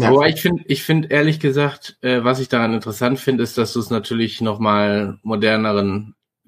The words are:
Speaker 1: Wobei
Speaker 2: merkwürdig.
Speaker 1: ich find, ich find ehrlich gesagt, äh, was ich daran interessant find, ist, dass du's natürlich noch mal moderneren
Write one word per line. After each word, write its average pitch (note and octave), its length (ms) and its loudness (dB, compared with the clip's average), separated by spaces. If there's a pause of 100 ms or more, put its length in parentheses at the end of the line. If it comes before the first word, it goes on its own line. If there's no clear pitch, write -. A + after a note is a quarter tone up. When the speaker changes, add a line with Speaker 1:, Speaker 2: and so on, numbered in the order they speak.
Speaker 1:
Wobei C#3 240 6
Speaker 2:
merkwürdig. D#3+ 60 -2
Speaker 1:
ich - 60 -8
find, F3 240 0
ich C#3 180 -2
find D#3 280 0
ehrlich D#3 280 2
gesagt, C#3+ 640 -2
äh, B2 220 0
was C3 160 2
ich C3 100 -4
daran A#2 240 0
interessant A#2+ 460 -2
find, B2+ 200 0
ist, A#2 180 -2
dass A2+ 160 -2
du's A2+ 160 -4
natürlich A2+ 520 -4
noch G#2+ 180 -2
mal G#2 640 0
moderneren G#2+ 920 0 (320)